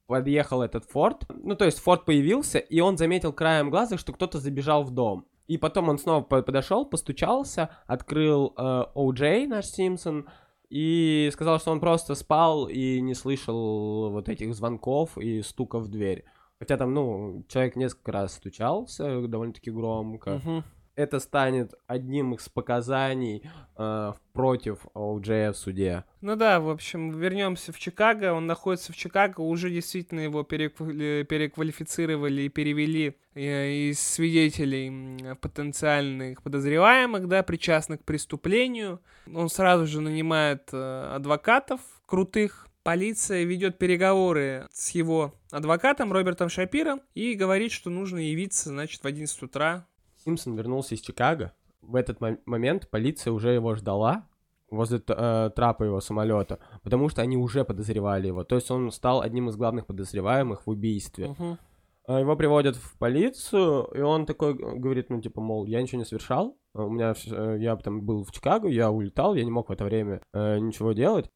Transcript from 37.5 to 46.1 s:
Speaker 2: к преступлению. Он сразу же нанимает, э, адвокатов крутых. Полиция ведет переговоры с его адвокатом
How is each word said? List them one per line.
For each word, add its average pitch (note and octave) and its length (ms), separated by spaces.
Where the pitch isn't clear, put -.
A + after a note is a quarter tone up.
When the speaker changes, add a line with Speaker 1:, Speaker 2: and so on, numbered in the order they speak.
Speaker 2:
к - 20
преступлению. G3+ 960
Он E3 140
сразу F3+ 400
же D3+ 140
нанимает, D#3 720
э, C3 420
адвокатов F3+ 640
крутых. F#3+ 600
Полиция F#3 600
ведет F3+ 320
переговоры F3 920
с - 180
его D#3+ 440
адвокатом F3 600